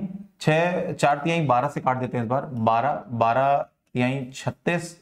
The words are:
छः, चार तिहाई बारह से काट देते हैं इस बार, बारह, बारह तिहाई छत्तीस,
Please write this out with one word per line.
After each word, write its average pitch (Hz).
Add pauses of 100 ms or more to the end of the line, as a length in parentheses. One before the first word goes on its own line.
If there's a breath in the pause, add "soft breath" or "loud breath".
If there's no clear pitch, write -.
(420)
छः, 175
चार 143
तिहाई 165
बारह 127
से -
काट 127
देते 123
हैं 120
इस 113
बार, 139
बारह, 120
बारह 123 (360)
तिहाई 127 (120)
छत्तीस, -